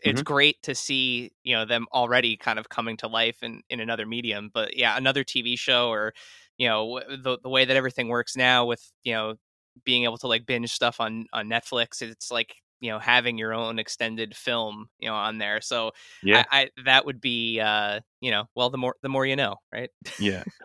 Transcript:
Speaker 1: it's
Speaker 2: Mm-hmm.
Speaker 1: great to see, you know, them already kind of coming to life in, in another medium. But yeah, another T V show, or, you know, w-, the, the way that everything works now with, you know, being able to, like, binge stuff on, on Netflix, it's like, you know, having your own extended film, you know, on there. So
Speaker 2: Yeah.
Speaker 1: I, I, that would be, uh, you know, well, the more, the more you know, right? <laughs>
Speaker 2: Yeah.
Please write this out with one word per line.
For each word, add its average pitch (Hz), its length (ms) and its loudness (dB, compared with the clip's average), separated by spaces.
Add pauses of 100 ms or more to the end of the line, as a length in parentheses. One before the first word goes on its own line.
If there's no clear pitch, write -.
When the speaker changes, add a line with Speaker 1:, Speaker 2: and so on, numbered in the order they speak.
Speaker 1:
it's 135 160 2
Speaker 2:
Mm-hmm. - 20 -2
Speaker 1:
great 147 400 4
to 135 140 -6
see, 127 560 -2 (100)
you 123 140 0
know, 110 80 0
them 117 280 0
already 120 440 2
kind 110 240 -2
of 110 80 -12
coming 113 300 -6
to 113 100 -8
life 113 340 0
in, 113 260 -12
in 127 120 -8
another 110 260 -6
medium. 110 480 -6
But 110 220 -4
yeah, 117 200 2
another 135 280 0
T - 180 -4
V 120 140 -2
show, 123 320 2
or, 107 260 -2 (440)
you 123 100 2
know, 113 320 -2
w-, 143 160 -12
the, 127 260 -2
the 131 80 -10
way 131 140 6
that 131 120 4
everything 131 300 0
works 120 300 -2
now 127 300 6
with, 120 260 -4 (100)
you 120 120 -2
know, 110 200 -4 (500)
being 123 200 2
able 117 140 -2
to, 131 100 -4
like, 117 180 0
binge 120 240 -2
stuff 120 300 0
on, 113 320 -4
on 110 160 -4
Netflix, 117 540 -2
it's 113 280 -12
like, 117 240 -2 (300)
you 113 60 -6
know, 110 80 -4
having 120 400 4
your 110 160 -2
own 113 240 -4
extended 113 580 -6
film, 110 520 -4 (100)
you - 100 -8
know, 110 60 -4
on 107 240 -4
there. 107 240 -2
So 113 300 -4 (300)
Speaker 2:
Yeah. 107 280 8
Speaker 1:
I, 139 100 6
I, 135 80 0 (160)
that 135 220 6
would 131 140 -6
be, 117 380 -2
uh, 107 420 2 (200)
you 127 100 -2
know, 104 140 2 (100)
well, 123 140 2
the 127 80 -4
more, 127 260 -2
the 135 60 -4
more 135 160 2
you 135 120 2
know, 120 200 0 (160)
right? 123 160 -8 (160)
<laughs> - 160 -12
Speaker 2:
Yeah. - 240 0 (200)